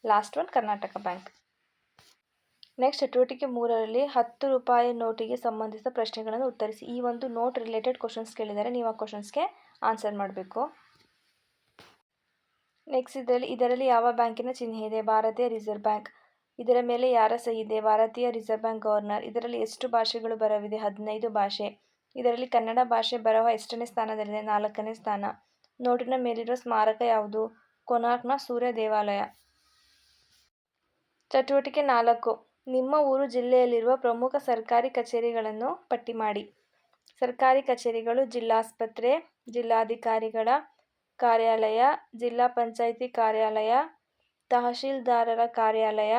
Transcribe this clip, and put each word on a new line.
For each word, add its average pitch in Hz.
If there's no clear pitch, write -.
ಲಾಸ್ಟ್ 208
ಒನ್ 339
ಕರ್ನಾಟಕ 214
ಬ್ಯಾಂಕ್. 190
ನೆಕ್ಸ್ಟ್ 269
ಚಟುವಟಿಕೆ 254
ಮೂರರಲ್ಲಿ 233
ಹತ್ತು 254
ರೂಪಾಯಿ 247
ನೋಟಿಗೆ 226
ಸಂಬಂಧಿಸಿದ 220
ಪ್ರಶ್ನೆಗಳನ್ನು 226
ಉತ್ತರಿಸಿ. 220
ಈ 240
ಒಂದು 240
ನೋಟ್ 240
ರಿಲೇಟೆಡ್ 226
ಕ್ವಶನ್ಸ್ 226
ಕೇಳಿದ್ದಾರೆ, 208
ನೀವು 240
ಆ 226
ಕ್ವಶನ್ಸ್‌ಗೆ 214
ಆನ್ಸರ್ 214
ಮಾಡ್ಬೇಕು. 196
ನೆಕ್ಸ್ಟ್ 254
ಇದರಲ್ಲಿ, 247
ಇದರಲ್ಲಿ 247
ಯಾವ 240
ಬ್ಯಾಂಕಿನ 233
ಚಿಹ್ನೆ 226
ಇದೆ? 220
ಭಾರತೀಯ 220
ರಿಸರ್ವ್ 214
ಬ್ಯಾಂಕ್. 214
ಇದರ 240
ಮೇಲೆ 240
ಯಾರ 226
ಸಹಿ 233
ಇದೆ? 220
ಭಾರತೀಯ 220
ರಿಸರ್ವ್ 220
ಬ್ಯಾಂಕ್ 220
ಗವರ್ನರ್. 208
ಇದರಲ್ಲಿ 233
ಎಷ್ಟು 220
ಭಾಷೆಗಳು 226
ಬರವಿದೆ? 214
ಹದಿನೈದು 214
ಭಾಷೆ. 202
ಇದರಲ್ಲಿ 247
ಕನ್ನಡ 226
ಭಾಷೆ 233
ಬರಹ 220
ಎಷ್ಟನೇ 233
ಸ್ಥಾನದಲ್ಲಿದೆ? 214
ನಾಲ್ಕನೇ 214
ಸ್ಥಾನ. 208
ನೋಟಿನ 247
ಮೇಲಿರೋ 233
ಸ್ಮಾರಕ 220
ಯಾವುದು? 220
ಕೊನಾರ್ಕ್ನ 240
ಸೂರ್ಯ 247
ದೇವಾಲಯ. 214
ಚಟುವಟಿಕೆ 277
ನಾಲ್ಕು, 233
ನಿಮ್ಮ 262
ಊರು 277
ಜಿಲ್ಲೆಯಲ್ಲಿರುವ 247
ಪ್ರಮುಖ 247
ಸರ್ಕಾರಿ 240
ಕಚೇರಿಗಳನ್ನು 233
ಪಟ್ಟಿ 240
ಮಾಡಿ. 214
ಸರ್ಕಾರಿ 262
ಕಚೇರಿಗಳು: 240
ಜಿಲ್ಲಾಸ್ಪತ್ರೆ, 226
ಜಿಲ್ಲಾಧಿಕಾರಿಗಳ 226
ಕಾರ್ಯಾಲಯ, 226
ಜಿಲ್ಲಾ 240
ಪಂಚಾಯಿತಿ 233
ಕಾರ್ಯಾಲಯ, 220
ತಹಶೀಲ್ದಾರರ 240
ಕಾರ್ಯಾಲಯ 220